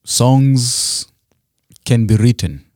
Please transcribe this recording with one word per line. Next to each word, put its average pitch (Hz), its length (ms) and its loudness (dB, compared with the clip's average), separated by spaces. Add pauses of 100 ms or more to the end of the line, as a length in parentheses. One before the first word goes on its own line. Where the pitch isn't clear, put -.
songs 131 1000 0 (800)
can 117 220 0
be 110 100 2
written 107 480 -2 (120)